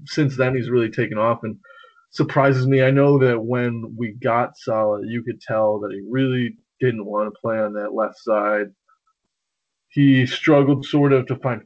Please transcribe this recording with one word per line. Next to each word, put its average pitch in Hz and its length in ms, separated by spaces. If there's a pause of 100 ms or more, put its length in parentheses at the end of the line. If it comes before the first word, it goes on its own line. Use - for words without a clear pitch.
since 139 320
then, 127 180
he's 120 140
really 117 220
taken 104 260
off. 117 260
And 110 140 (540)
surprises 135 560
me, 135 160
I 131 80
know 143 260
that 123 220
when 117 580
we 113 140
got 117 460
Salah, 107 460
you 117 200
could 113 180
tell 107 380
that 101 120
he 98 160
really 127 480 (240)
didn't 113 260
wanna 104 260
play 113 260
on 107 160
that 104 220
left 110 240
side. 104 480 (1200)
He 135 360
struggled 139 640
sort 143 260
of 127 140
to 127 80
find 123 300